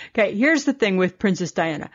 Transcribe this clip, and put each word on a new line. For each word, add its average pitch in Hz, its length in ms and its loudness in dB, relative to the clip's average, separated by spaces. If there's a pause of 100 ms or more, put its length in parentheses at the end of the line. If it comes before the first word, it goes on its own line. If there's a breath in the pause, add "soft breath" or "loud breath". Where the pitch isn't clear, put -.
Okay, 214 260 0
here's 285 300 2
the 277 80 0
thing 202 240 0
with 180 220 0
Princess 180 320 -2
Diana. 160 420 -4